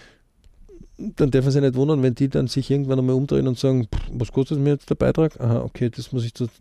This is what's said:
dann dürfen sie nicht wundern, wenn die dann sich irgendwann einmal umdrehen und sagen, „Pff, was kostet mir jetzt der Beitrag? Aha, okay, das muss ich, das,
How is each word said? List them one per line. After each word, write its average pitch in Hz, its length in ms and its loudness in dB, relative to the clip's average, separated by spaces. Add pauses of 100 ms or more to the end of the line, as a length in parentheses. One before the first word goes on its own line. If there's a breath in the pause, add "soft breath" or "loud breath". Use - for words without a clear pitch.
(960 loud breath)
dann 160 320 -2
dürfen 131 220 2
sie 143 100 2
nicht 135 140 2
wundern, 139 260 2
wenn 127 140 2
die 139 140 0
dann 139 180 0
sich 135 240 -4
irgendwann 135 260 0
einmal 131 180 2
umdrehen 139 320 0
und 123 120 -2
sagen, 131 280 2
„Pff, - 240 -4
was 120 200 -6
kostet 135 260 -2
mir 143 140 2
jetzt - 180 -4
der - 60 0
Beitrag? 151 440 0
Aha, 120 220 0
okay, 120 300 -4
das - 200 -12
muss 123 140 -2
ich, 117 80 -6
das, 123 160 -4 (120)